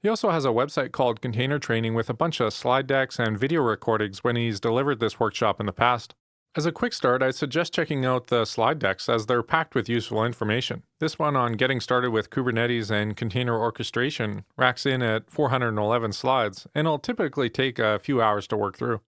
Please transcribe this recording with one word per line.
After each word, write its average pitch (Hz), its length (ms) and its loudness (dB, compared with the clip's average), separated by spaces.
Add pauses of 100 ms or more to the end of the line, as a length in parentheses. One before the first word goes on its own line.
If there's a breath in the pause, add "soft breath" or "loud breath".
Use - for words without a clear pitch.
He 196 60 0
also 220 220 0
has 160 160 2
a - 20 4
website 127 440 0
called 120 280 0
Container 131 380 -2
Training 113 340 -2
with 113 160 0
a 123 60 -2
bunch 160 260 -2
of 110 140 2
slide 127 320 0
decks 135 320 0
and 110 200 0
video 143 220 2
recordings 107 640 0
when 120 100 2
he's 117 260 -2
delivered 131 380 0
this 107 220 -2
workshop 107 400 0
in 104 60 -2
the 95 80 -4
past. 120 400 0 (420)
As 151 80 -2
a 165 80 0
quick - 220 -2
start, 127 280 2
I'd 131 120 2
suggest 151 400 -2
checking 147 320 0
out 127 220 0
the 117 180 2
slide 127 320 0
decks 98 280 -2
as 113 200 0
they're 120 160 2
packed 160 320 0
with 117 160 -2
useful 110 340 0
information. 117 600 -2 (160)
This 156 180 -4
one 147 180 0
on 120 160 2
getting 127 280 0
started 123 320 0
with 110 180 0
Kubernetes 120 600 0
and 107 240 0
container 117 440 -2
orchestration 113 880 -4 (100)
racks 127 300 2
in 131 160 2
at 113 280 0
four 143 200 0
hundred 120 260 0
eleven 110 360 0
slides, 120 640 0
and 151 120 0
it'll 151 120 0
typically 143 520 -2
take 131 280 -2
a 107 200 2
few 127 240 0
hours 104 240 2
to 113 100 -2
work 101 220 -2
through. 120 340 -2